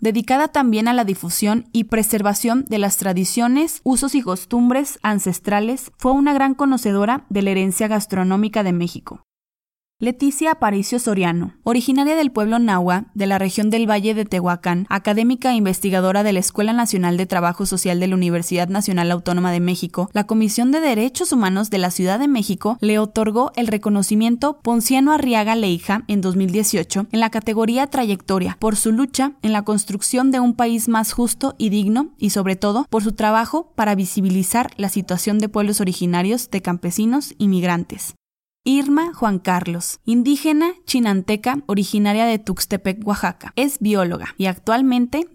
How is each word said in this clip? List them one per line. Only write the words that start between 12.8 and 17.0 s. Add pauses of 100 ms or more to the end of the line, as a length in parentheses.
de
la
región
del
Valle
de
Tehuacán,
académica
e
investigadora
de
la
Escuela
Nacional